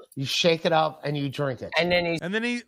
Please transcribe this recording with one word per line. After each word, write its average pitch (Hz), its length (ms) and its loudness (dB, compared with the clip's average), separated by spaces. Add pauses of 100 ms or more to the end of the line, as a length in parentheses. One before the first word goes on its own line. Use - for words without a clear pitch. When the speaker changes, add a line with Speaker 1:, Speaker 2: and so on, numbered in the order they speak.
(160)
Speaker 1:
You 139 100 -4
shake 165 380 2
it 170 80 2
up 156 320 2
and 147 140 -4
you 143 100 -2
drink 135 320 -4
it. - 180 -10
Speaker 2:
And 170 140 2
then 175 140 2
he 165 160 0
Speaker 3:
And 170 100 -6
then 220 120 -2
he, 240 240 -4